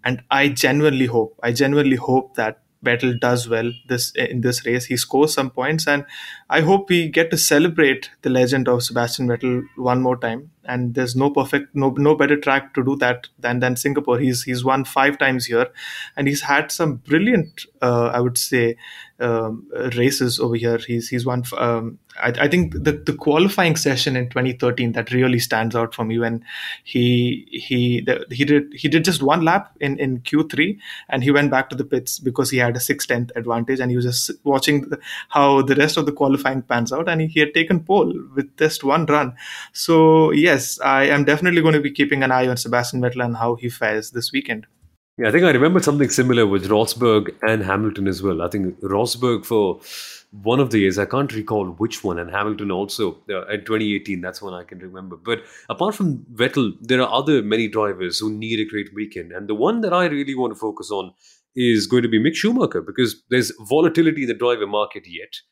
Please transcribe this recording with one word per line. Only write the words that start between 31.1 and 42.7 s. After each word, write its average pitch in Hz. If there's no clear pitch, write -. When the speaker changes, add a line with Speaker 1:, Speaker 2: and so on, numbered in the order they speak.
Speaker 1:
he 143
went 143
back 135
to 139
the 139
pits 127
because 131
he 131
had 120
a -
six-tenth 120
advantage, 117
and 127
he 123
was 123
just 123
watching 143
the, 147
how 139
the 135
rest 151
of 151
the 147
qualifying 135
pans 117
out, 165
and 165
he, 160
he 156
had 147
taken 165
pole 165
with 139
just 156
one 151
run. 147
So 160
yes, 147
I 135
am 143
definitely 160
gonna 156
be 143
keeping 143
an 131
eye 127
on 123
Sebastian 123